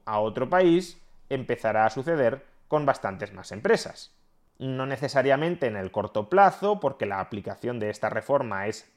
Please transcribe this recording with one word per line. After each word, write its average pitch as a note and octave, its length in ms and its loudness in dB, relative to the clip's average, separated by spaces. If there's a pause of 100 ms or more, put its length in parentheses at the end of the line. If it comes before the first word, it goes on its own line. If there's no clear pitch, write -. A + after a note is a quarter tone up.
a G#2+ 140 -2
otro A2+ 320 -2
país, F3+ 500 4 (280)
empezará A2+ 580 0
a - 20 4
suceder C3+ 560 0 (220)
con D3+ 180 0
bastantes G2+ 480 -2
más F#2 180 -16
empresas. - 640 -2 (440)
No C3 260 -4
necesariamente C#3 800 0
en G#2+ 120 -2
el F#2+ 120 -6
corto G#2 400 -4
plazo, G3 500 4
porque C3 280 -2
la G2 140 -4
aplicación A2 580 -8
de G#2+ 100 -2
esta G#2+ 220 -4
reforma A2 560 -2
es - 300 -8